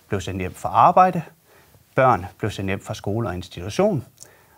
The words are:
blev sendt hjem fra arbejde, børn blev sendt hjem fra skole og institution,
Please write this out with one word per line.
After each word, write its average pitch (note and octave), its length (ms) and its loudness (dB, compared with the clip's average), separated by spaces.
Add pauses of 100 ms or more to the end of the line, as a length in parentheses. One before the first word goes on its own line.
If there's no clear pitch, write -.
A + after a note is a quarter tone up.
blev G2 120 -2
sendt F#2 200 -6
hjem F2 140 -6
fra - 140 -8
arbejde, F3 540 4 (720)
børn A#2 320 2 (120)
blev G#2+ 120 -4
sendt G2 200 -6
hjem G2 100 -4
fra - 140 -12
skole G#2+ 340 -6
og F2 60 -6
institution, G#2 720 -4 (540)